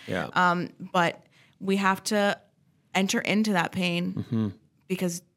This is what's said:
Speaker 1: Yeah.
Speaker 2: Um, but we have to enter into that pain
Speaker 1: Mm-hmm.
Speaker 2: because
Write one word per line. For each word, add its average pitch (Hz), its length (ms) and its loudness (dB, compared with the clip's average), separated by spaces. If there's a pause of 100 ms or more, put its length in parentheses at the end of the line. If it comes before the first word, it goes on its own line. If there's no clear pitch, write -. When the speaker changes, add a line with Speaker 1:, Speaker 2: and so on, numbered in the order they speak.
Speaker 1:
Yeah. 90 260 -2
Speaker 2:
Um, 175 360 2 (220)
but 175 320 0 (360)
we 190 160 0
have 190 280 0
to 202 340 0 (560)
enter 190 260 2
into 214 320 0
that 170 180 0
pain 180 440 -2
Speaker 1:
Mm-hmm. 110 340 -2 (400)
Speaker 2:
because 180 340 -2 (140)